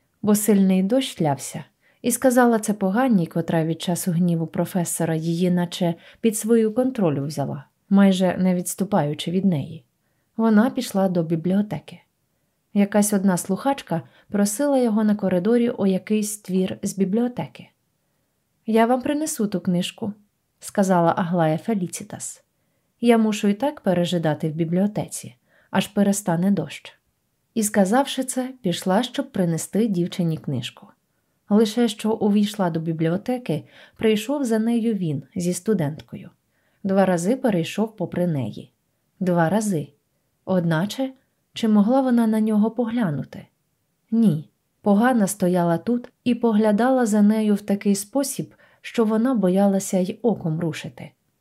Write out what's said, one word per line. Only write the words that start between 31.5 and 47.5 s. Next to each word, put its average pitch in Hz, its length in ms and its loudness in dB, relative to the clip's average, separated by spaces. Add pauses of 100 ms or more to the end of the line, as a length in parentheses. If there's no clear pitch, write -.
що 214 240 -4
увійшла 208 580 0
до 160 100 -4
бібліотеки, 165 840 -4 (340)
прийшов 226 480 0
за 220 140 0
нею 233 340 0
він 156 300 -4 (120)
зі 180 180 -2
студенткою. 170 760 -4 (540)
Два 190 220 2
рази 185 300 0
перейшов 214 600 -2
попри 175 320 -4
неї. 135 440 -6 (480)
Два 175 300 2
рази. 196 380 -2 (580)
Одначе, 185 680 -2 (400)
чи - 140 -2
могла 214 340 4
вона 240 260 2
на 220 120 0
нього 214 320 2
поглянути? 226 760 -4 (640)
Ні. 202 380 2 (320)
Погана 208 460 4
стояла 175 500 2
тут 240 320 -4 (140)
і 240 120 2
поглядала 226 720 2
за 208 160 2
нею 208 340 4